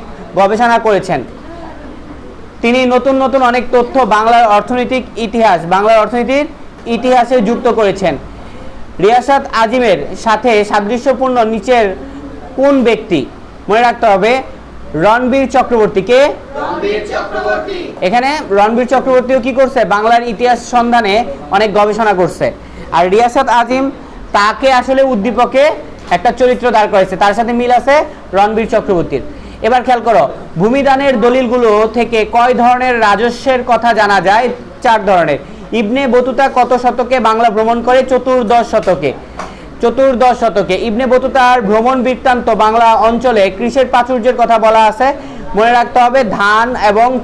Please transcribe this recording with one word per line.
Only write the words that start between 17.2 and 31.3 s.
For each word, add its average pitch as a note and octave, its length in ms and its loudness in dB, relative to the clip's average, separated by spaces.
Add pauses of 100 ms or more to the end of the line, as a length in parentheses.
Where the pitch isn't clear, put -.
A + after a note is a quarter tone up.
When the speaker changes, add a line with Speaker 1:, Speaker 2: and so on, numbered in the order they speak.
Speaker 1:
এখানে B3 360 0 (120)
রণবীর A3 380 2
চক্রবর্তীও B3+ 520 2
কি B3 140 -4
করছে? B3 320 2
বাংলার G#3+ 380 2
ইতিহাস A#3+ 480 -2
সন্ধানে A#3+ 540 2 (260)
অনেক G3+ 220 0
গবেষণা G#3 400 2
করছে। E3 380 -2 (400)
আর F3 180 2
রিয়াসাত A#3+ 380 2
আজিম, B3 440 0 (400)
তাকে G#3+ 420 0
আসলে C4 300 2
উদ্দীপকে B3 680 0 (400)
একটা F#3 200 0
চরিত্র B3 400 0
দাঁড় G#3+ 200 2
করেছে, F#3+ 260 0
তার G3+ 160 2
সাথে A#3 200 -2
মিল A#3+ 180 0
আছে C#4 340 2 (280)
রণবীর G#3 360 0
চক্রবর্তীর। F3 520 -2 (400)
এবার B3 220 0
খেয়াল B3 180 0
করো, G#3+ 280 2 (280)
ভূমিদানের C4 640 2
দলিলগুলো A#3 720 2